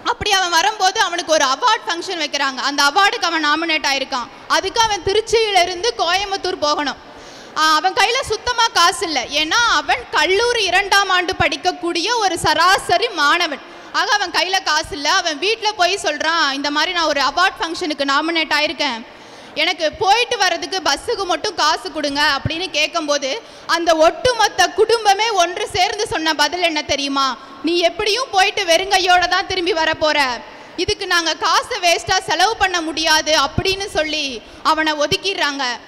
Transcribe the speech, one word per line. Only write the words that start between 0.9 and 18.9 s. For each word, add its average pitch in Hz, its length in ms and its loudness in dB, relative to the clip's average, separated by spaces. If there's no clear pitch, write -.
அவனுக்கு 339 320 0
ஒரு 302 120 4
award 440 420 0
function 349 380 -4
வைக்கிறாங்க. 277 320 -2
அந்த 277 260 0
அவார்டுக்கு 392 480 2
அவன் 311 160 0
nominate 311 460 0
ஆயிருக்கான். 269 360 -4
அதுக்கு 330 320 0
அவன் 415 220 0
திருச்சியிலிருந்து 392 880 0
கோயம்புத்தூர் 381 680 -2
போகணும். 294 480 -4
ஆ, 311 180 4
அவன் 339 180 2
கையில 440 360 2
சுத்தமா 453 380 0
காசு 370 400 2
இல்ல. 269 180 -4
ஏன்னா 311 360 0
அவன் 320 360 0
கல்லூரி 403 540 2
இரண்டாம் 392 440 2
ஆண்டு 359 300 0
படிக்கக்கூடிய 339 760 -2
ஒரு 370 220 0
சராசரி 359 680 2
மாணவன். 320 520 0
ஆக 359 200 0
அவன் 403 180 0
கையில 370 320 2
காசு 320 280 0
இல்ல. 302 220 0
அவன் 339 260 0
வீட்ல 415 340 0
போய் 381 300 0
சொல்றான், 302 500 0
"இந்த 285 180 -2
மாதிரி 311 220 0
நான் 330 200 0
ஒரு 285 80 0
award 339 400 2
ஃபங்க்ஷனுக்கு 320 520 -4
nominate 311 460 0
ஆயிருக்கேன், 285 480 -2